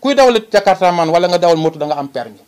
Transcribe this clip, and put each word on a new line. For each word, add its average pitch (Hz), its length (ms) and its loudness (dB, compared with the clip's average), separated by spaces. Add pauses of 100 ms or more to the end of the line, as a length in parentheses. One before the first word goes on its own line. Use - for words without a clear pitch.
kuy 277 140 -2
dawal 254 240 4 (120)
Jakarta 196 400 2
man 170 180 -2
wala 170 180 0
nga 175 100 0
dawal 170 200 2
moto, 160 220 -2
da 147 60 -4
nga 151 120 -4
am 139 100 -8
permis. 123 400 -12